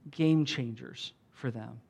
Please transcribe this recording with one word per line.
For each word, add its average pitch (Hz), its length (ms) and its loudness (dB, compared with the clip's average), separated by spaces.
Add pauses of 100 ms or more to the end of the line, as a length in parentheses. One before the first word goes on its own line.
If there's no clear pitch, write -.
(100)
game 160 360 4
changers 120 680 -6 (200)
for - 180 -4
them. 117 400 -10